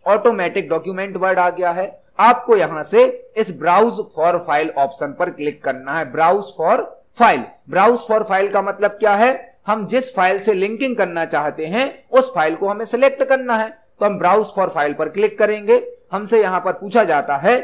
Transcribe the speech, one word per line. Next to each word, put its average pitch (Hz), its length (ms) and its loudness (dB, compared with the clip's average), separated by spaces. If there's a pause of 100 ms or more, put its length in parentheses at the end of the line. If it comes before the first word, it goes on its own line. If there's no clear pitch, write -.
automatic 196 640 0
document 190 480 -6
word 185 220 0
आ 180 120 2
गया 175 200 -2
है। 185 160 -4 (340)
आपको 240 360 4
यहां 160 280 -2
से 226 200 4 (320)
इस 214 140 -2 (100)
browse 190 380 2 (160)
for 165 180 2 (140)
file 156 300 0
option 139 420 -2
पर 175 120 -2
click 147 340 -8
करना 135 340 -6
है। 139 140 -6
browse 196 420 2
for 170 220 2 (420)
file, 170 260 4 (260)
browse 214 360 2
for 220 180 2
file 196 280 0
का 196 100 2
मतलब 196 300 -2
क्या 208 220 0
है? 254 520 0
हम 214 200 -2
जिस 254 300 -2
file 190 220 2
से 202 160 0
linking 226 420 -2
करना 170 300 -2
चाहते 151 400 -4
हैं 226 200 -2 (240)
उस 254 240 2
file 165 200 0
को 196 140 -4
हमें 208 160 -6
select 269 400 0
करना 254 320 0
है। 220 120 -4 (320)
तो 202 60 2
हम 196 120 -2
browse 196 340 2
for 185 180 -2
file 147 240 -2
पर 156 160 -4
click 208 280 -2
करेंगे। 214 440 2 (300)
हमसे 208 280 0
यहाँ 185 200 0
पर 190 120 -2
पूछा 202 320 0
जाता 143 320 0
है 190 280 2